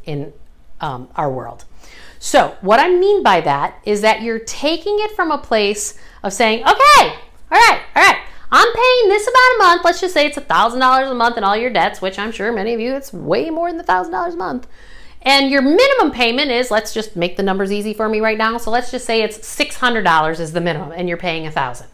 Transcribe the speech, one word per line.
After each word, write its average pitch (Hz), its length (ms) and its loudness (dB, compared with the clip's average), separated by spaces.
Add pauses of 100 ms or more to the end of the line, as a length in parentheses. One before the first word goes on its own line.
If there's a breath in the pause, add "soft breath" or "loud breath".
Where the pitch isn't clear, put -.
in, 147 160 -8
in, - 120 -12 (480)
um, 127 340 -10
our 151 160 -2
world. 123 320 -10 (560 loud breath)
So - 420 2
what 214 200 4
I 339 80 2
mean 370 340 4
by 196 180 4
that 151 440 -2
is 208 160 0
that 214 200 2
you're 226 180 -4
taking 330 600 -4
it 415 160 -4
from 339 160 -2
a 294 60 -2
place 208 600 -2 (240 soft breath)
of 196 120 -6
saying, 226 300 0
"Okay, 294 100 4 (260)
all - 180 2 (340)
right, 415 300 6 (140)
all 320 80 4
right, 381 140 6 (340 loud breath)
I'm 392 220 4
paying 494 360 4
this 415 180 2
amount 508 280 6
a 427 80 2
month." 349 220 4
Let's 349 160 2
just 359 140 -2
say 294 100 2
it's 294 120 -4
a 277 40 -8
thousand 226 380 2
dollars 262 300 4
a 254 60 -4
month 233 220 0
in 214 60 -2
all 196 120 2
your 233 140 -2
debts, 190 320 0
which 190 180 -6
I'm 214 120 -6
sure 214 200 -4
many 220 220 -2
of 233 60 -2
you, 247 160 -4
it's 277 180 -10
way 180 360 -2
more 339 220 -4
than 330 80 -8
a 339 40 -12
thousand 359 280 -2
dollars 349 220 -4
a 330 40 -12
month. 247 300 -8 (560 soft breath)
And 269 280 2
your 277 100 2
minimum 403 500 4
payment 247 400 0
is, 247 200 -2
let's 214 220 -2
just 214 220 -6
make 175 220 -4
the 196 60 -2
numbers 196 280 -2
easy 208 220 -4
for 220 140 -4
me 214 120 -2
right 220 180 0
now. 220 200 -2
So 226 140 -4
let's 240 200 0
just 254 140 -8
say 226 160 0
it's 220 240 -6
six - 300 -6
hundred 240 280 0
dollars 160 360 2
is 160 140 -8
the 170 80 -2
minimum 165 300 -4
and 180 160 -6
you're 170 100 -4
paying 165 280 -6
a 156 60 -8
thousand. 135 420 -6